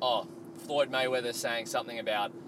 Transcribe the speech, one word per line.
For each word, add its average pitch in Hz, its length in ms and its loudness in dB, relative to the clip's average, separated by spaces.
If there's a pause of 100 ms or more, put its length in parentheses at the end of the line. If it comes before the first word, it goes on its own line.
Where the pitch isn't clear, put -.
Oh, 113 260 4 (380)
Floyd 143 260 2
Mayweather 127 420 2
saying 117 340 -2
something 117 320 -2
about, 104 320 0 (160)